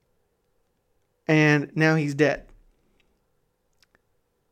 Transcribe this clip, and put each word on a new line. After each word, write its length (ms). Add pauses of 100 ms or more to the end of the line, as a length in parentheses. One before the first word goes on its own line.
(1300)
And 480
now 220
he's 180
dead. 320 (2000)